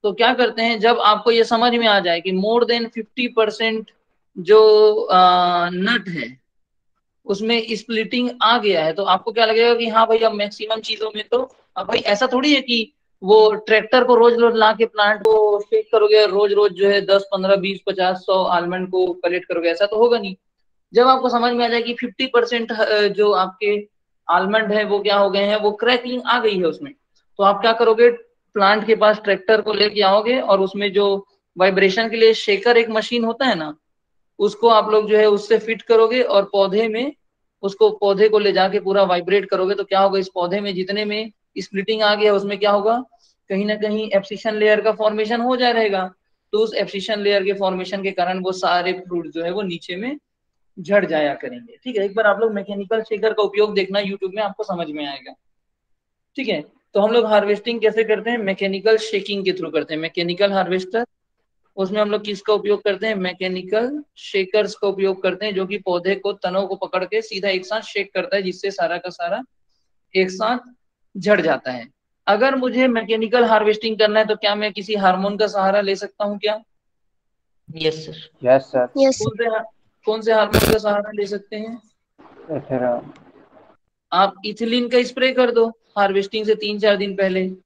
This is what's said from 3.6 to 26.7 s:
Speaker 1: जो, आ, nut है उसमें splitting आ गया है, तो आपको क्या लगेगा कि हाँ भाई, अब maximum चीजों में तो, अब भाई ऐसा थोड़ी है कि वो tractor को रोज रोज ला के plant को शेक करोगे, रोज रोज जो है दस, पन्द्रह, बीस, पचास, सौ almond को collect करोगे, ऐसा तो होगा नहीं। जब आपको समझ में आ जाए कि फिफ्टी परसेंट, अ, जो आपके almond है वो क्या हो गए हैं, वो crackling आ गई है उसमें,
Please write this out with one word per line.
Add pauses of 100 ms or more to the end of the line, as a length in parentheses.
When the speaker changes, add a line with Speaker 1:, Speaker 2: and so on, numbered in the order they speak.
Speaker 1:
जो, (120)
आ,
nut
है (800)
उसमें
splitting (120)
आ
गया
है,
तो
आपको
क्या
लगेगा
कि
हाँ
भाई,
अब
maximum
चीजों
में
तो, (200)
अब
भाई
ऐसा
थोड़ी
है
कि (300)
वो
tractor
को
रोज
रोज
ला
के
plant
को
शेक
करोगे,
रोज
रोज
जो
है
दस,
पन्द्रह,
बीस,
पचास,
सौ
almond
को
collect
करोगे,
ऐसा
तो
होगा
नहीं। (580)
जब
आपको
समझ
में
आ
जाए
कि
फिफ्टी
परसेंट,
अ,
जो
आपके (420)
almond
है
वो
क्या
हो
गए
हैं,
वो
crackling
आ
गई
है
उसमें, (420)